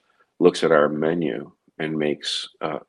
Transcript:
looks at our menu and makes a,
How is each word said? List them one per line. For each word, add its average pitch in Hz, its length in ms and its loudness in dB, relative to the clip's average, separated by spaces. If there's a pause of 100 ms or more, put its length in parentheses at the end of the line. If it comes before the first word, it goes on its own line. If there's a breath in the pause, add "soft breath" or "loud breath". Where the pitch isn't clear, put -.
(400)
looks 87 240 4
at 80 80 4
our 73 180 4
menu 76 600 -4 (280)
and 78 180 -4
makes - 500 -4 (140)
a, 78 280 -6